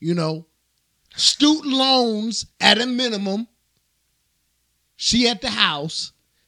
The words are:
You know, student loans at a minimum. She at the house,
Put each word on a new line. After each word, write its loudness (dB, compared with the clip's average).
You -2
know, -4
student 2
loans 0
at 4
a -2
minimum. -4
She 2
at -2
the -6
house, -2